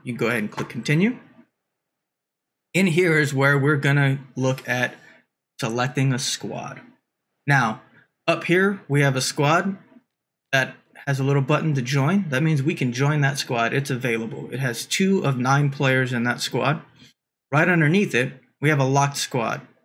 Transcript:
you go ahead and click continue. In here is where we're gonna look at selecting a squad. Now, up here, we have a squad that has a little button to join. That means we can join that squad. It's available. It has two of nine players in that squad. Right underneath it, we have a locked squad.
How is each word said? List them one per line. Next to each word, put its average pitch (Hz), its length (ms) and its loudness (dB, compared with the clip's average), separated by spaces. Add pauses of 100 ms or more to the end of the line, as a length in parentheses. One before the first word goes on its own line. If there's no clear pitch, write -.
you 123 120 -8
go 117 120 -2
ahead 117 120 -2
and 104 120 -6
click - 180 -8
continue. 165 480 0 (1600)
In 190 140 4
here 165 300 4
is 147 160 2
where 139 240 2
we're 143 200 2
gonna 139 420 2 (160)
look 131 320 -2
at 123 280 -2 (680)
selecting 131 500 0
a 123 80 -2
squad. - 640 -8 (680)
Now, 127 340 0 (460)
up 165 160 0
here, 196 460 0
we 143 100 2
have 139 160 4
a 131 60 -4
squad 170 560 0 (760)
that 135 240 -2 (320)
has 139 100 0
a 135 60 -2
little 139 180 2
button 151 340 0
to 135 60 0
join. 143 460 0
That 135 160 -2
means 160 180 2
we 139 140 -2
can 127 160 -2
join 143 300 0
that 139 160 0
squad. 117 360 -2
It's 139 160 -2
available. 120 640 -4
It 123 80 -6
has 123 260 -4
two 190 380 0
of 135 140 0
nine 139 320 2
players 131 420 0
in 120 140 -2
that 120 160 -4
squad. 131 400 -2 (720)
Right 165 160 4
underneath 170 440 2
it, 131 200 0 (260)
we 143 80 0
have 151 120 2
a 131 60 2
locked 139 300 2
squad. 110 460 -4 (240)